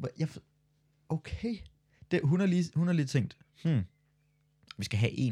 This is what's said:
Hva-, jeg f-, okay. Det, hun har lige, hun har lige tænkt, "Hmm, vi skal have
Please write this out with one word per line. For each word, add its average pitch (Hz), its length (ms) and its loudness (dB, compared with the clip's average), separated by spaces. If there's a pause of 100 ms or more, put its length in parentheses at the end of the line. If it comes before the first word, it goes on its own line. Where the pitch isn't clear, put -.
Hva-, 139 160 -6
jeg 156 80 -2
f-, - 100 -10 (720)
okay. 214 460 -6 (560)
Det, 180 120 2
hun 156 160 4
har 196 80 4
lige, 180 180 4 (100)
hun 170 120 2
har 180 60 2
lige 151 120 2
tænkt, 127 320 -2 (260)
"Hmm, 143 200 2 (920)
vi 98 80 -8
skal 104 140 -2
have 113 120 2 (200)